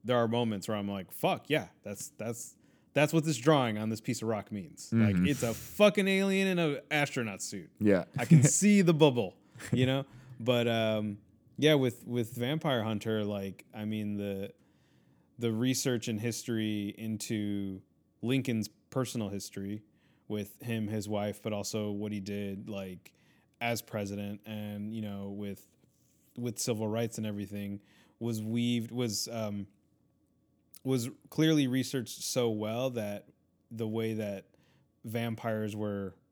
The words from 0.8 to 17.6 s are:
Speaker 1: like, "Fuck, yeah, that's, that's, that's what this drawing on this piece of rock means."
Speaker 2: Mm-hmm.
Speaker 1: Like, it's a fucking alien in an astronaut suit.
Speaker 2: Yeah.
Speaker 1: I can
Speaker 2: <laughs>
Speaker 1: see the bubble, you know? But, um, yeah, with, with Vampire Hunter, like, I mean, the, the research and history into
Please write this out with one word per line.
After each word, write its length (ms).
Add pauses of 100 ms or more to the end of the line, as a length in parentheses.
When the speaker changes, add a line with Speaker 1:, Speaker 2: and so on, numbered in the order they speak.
Speaker 1:
like, 240
"Fuck, 360
yeah, 200 (140)
that's, 260 (100)
that's, 360 (380)
that's 200
what 120
this 120
drawing 420
on 100
this 120
piece 200
of 80
rock 240
means." 400
Speaker 2:
Mm-hmm. 120 (180)
Speaker 1:
Like, 80
it's 120
a 120
fucking 540
alien 400
in 100
an 200 (120)
astronaut 500
suit. 380
Speaker 2:
Yeah. 260 (140)
Speaker 1:
I 80
can 160
Speaker 2:
<laughs> 160
Speaker 1:
see 240
the 120
bubble, 400 (360)
you 160
know? 180 (360)
But, 260
um, 520 (400)
yeah, 160
with, 320
with 280
Vampire 480
Hunter, 400
like, 520
I 100
mean, 320
the, 360 (840)
the 140
research 560
and 100
history 760
into 880 (400)